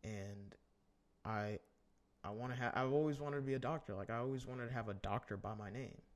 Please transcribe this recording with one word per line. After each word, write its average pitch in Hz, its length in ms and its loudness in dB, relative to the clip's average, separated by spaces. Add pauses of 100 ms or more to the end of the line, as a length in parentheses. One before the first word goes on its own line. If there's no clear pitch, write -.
and 101 520 -6 (680)
I, 104 360 0 (640)
I 101 80 -4
wanna 120 240 -2
ha-, 123 180 2
I've 131 180 4
always 147 280 6
wanted 143 160 0
to 143 80 2
be 135 100 2
a 131 60 2
doctor. 135 340 0
Like, 95 160 -2
I 113 80 2
always 127 300 0
wanted 123 180 -4
to 117 80 -2
have 113 160 0
a 101 60 0
doctor 101 420 0
by 101 160 -2
my 104 160 -4
name 120 320 -6 (140)